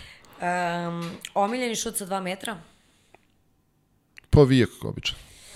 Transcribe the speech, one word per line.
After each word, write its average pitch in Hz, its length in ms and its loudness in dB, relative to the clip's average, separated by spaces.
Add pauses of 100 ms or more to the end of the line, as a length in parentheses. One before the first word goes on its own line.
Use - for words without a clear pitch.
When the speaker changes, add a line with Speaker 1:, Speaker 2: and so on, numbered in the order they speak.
(380)
Speaker 1:
Em, 175 640 -2 (340)
omiljeni 226 400 0
šut 220 200 -6
sa 202 80 -8
dva 190 160 -4
metra? 190 360 -6 (1700)
Speaker 2:
Pa 147 140 10
vijak, 127 280 6 (120)
običan. - 340 -6 (400)